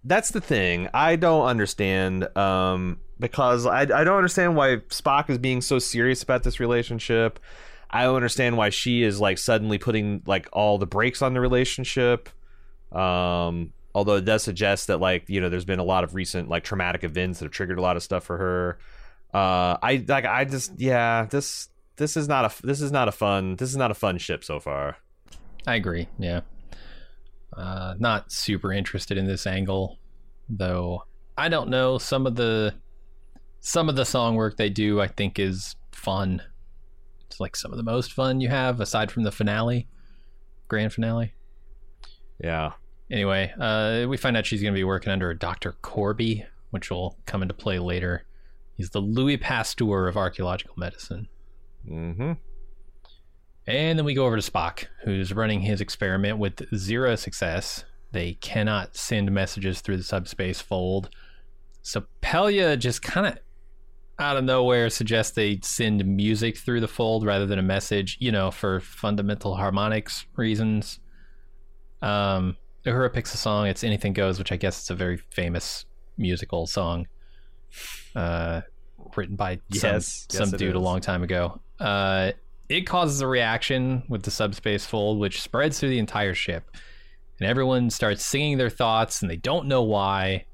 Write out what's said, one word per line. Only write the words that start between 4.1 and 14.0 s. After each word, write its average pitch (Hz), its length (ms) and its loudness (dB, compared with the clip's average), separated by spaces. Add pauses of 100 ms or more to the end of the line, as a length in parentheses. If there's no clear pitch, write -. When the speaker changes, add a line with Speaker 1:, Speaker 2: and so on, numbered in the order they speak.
Speaker 1:
understand 180 400 4
why 135 200 6 (140)
Spock 143 420 2
is 123 80 2
being 127 220 0
so 131 180 2
serious 123 420 2
about 127 220 2
this 123 160 2
relationship. 117 800 2 (500)
I 120 140 2
don't 131 120 6
understand 120 420 2
why 107 120 4
she 120 320 2
is, 104 180 4
like, 98 200 4
suddenly 107 400 2
putting, 104 480 0
like, 95 260 2
all 104 240 6
the 95 80 0
brakes 117 380 0
on 127 100 2
the 127 80 2
relationship. 123 880 2 (600)
Um, 87 840 0 (220)
although 101 220 4